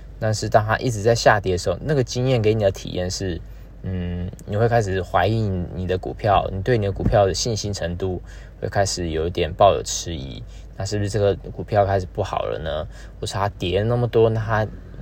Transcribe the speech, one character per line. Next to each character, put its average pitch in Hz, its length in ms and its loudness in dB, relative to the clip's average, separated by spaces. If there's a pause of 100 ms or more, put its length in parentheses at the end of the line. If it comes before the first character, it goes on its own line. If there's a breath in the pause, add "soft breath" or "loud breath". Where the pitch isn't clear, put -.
(180 loud breath)
但 110 140 0
是 - 160 -4
当 113 160 6
它 110 140 2
一 131 100 -2
直 107 140 -2
在 117 120 6
下 110 240 6
跌 95 140 0
的 87 60 2
时 98 100 -4
候， 87 140 0
那 147 120 0
个 131 80 4
经 127 260 -2
验 123 120 2
给 107 140 4
你 107 100 2
的 98 60 4
体 - 200 -6
验 90 200 -4
是 92 280 -4 (500 loud breath)
嗯， 90 400 -4 (180)
你 104 100 -4
会 117 120 6
开 117 140 4
始 95 180 -2
怀 90 280 2
疑 110 200 2 (240)
你 92 140 -4
的 92 100 2
股 - 160 -6
票， 98 400 2
你 95 80 -4
对 120 160 2
你 101 100 0
的 98 40 0
股 95 140 -2
票 107 200 6
的 92 80 4
信 113 240 -2
心 104 160 -4
程 87 240 -6
度 92 240 -2 (400 loud breath)
会 107 80 -4
开 101 160 2
始 87 260 -2
有 78 180 0
一 - 20 -2
点 82 240 -2
抱 95 200 6
有 65 100 -2
迟 - 320 -6
疑。 65 260 -10 (340 loud breath)
那 - 80 -6
是 104 140 -2
不 101 60 -2
是 101 40 -2
这 104 120 -2
个 98 160 4 (160)
股 - 100 -8
票 101 240 4
开 98 140 2
始 90 120 -4
不 - 80 -2
好 - 260 -4
了 53 120 -4
呢？ 76 260 -4 (360 loud breath)
或 - 60 -6
是 - 80 -6
它 101 160 2
跌 90 280 0
了 107 80 2
那 120 100 2
么 120 120 2
多， 113 200 6
那 110 120 0
它 110 260 0 (340)